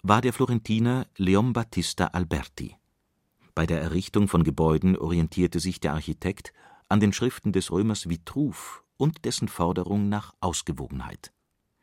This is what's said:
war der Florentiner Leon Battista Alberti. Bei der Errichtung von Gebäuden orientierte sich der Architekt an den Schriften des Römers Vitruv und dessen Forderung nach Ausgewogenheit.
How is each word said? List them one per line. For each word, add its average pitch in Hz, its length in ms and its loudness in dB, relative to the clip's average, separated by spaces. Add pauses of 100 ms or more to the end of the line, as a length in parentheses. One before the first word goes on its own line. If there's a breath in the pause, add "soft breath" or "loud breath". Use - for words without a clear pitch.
war 104 160 6
der 123 140 2
Florentiner 120 840 0
Leon 98 380 2
Battista 101 540 -2
Alberti. 80 680 -4 (800 soft breath)
Bei 82 120 0
der 80 140 0
Errichtung 90 480 0
von 85 160 4
Gebäuden 80 540 4
orientierte 85 640 0
sich 90 180 -4
der 76 140 -2
Architekt 80 580 -6 (360 soft breath)
an 104 120 4
den 101 140 6
Schriften - 380 -2
des 92 200 -2
Römers 101 380 0
Vitruv - 760 -6 (120)
und 151 300 -2
dessen - 220 -4
Forderung 92 600 0
nach 104 320 -4
Ausgewogenheit. 67 920 -6 (500 loud breath)